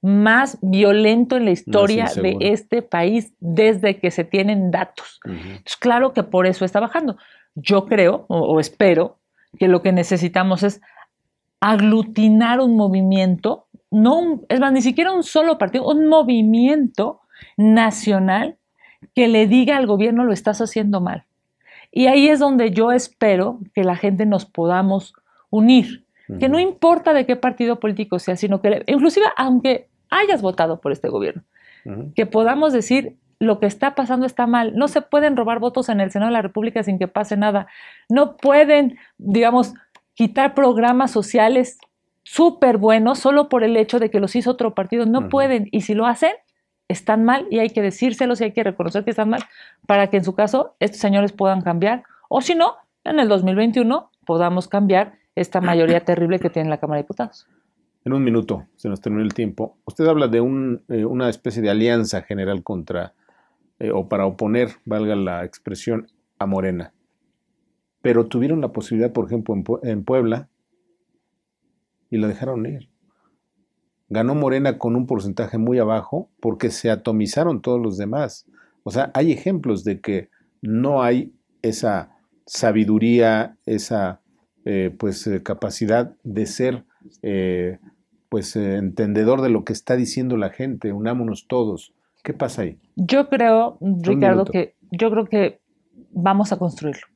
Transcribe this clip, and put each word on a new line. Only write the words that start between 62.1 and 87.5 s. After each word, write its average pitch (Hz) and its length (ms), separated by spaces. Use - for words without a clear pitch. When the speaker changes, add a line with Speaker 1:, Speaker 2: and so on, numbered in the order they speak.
Speaker 2:
general 98 400
contra, 90 500
eh, 107 120
o 95 180
para 98 160
oponer, 107 440
valga 107 300
la 90 300
expresión, 104 640
a 101 80
Morena. 95 460
Pero 117 260
tuvieron 143 340
la 127 100
posibilidad, 113 400
por 117 140
ejemplo, 113 300
en 95 80
Pue-, 117 200
en 107 220
Puebla, 127 420
y 117 80
la 107 100
dejaron 117 380
ir. 139 220
Ganó 117 260
Morena 135 420
con 117 180
un 127 100
porcentaje 104 520
muy 120 220
abajo 110 500
porque 113 320
se - 180
atomizaron 110 720
todos 123 200
los 104 160
demás. 117 480
O 98 80
sea, 135 220
hay 151 200
ejemplos 139 500
de 98 160
que 95 300
no 127 420
hay 123 300
esa 110 540
sabiduría, 110 1200
esa, 104 560
eh, 92 340
pues, 98 300
eh, 98 160
capacidad 110 720
de 107 220
ser, 127 400
eh, 92 580